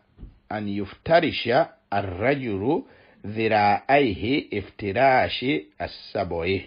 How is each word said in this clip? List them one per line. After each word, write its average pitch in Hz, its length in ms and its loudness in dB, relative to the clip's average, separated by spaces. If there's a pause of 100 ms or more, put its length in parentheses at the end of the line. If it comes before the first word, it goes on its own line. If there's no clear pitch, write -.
(520)
أن 107 160 -4
يفترش 127 800 0 (440)
الرجل 107 920 -2 (440)
ذراعيه 110 1300 2
افتراش 107 920 0 (360)
السبع. 87 840 -4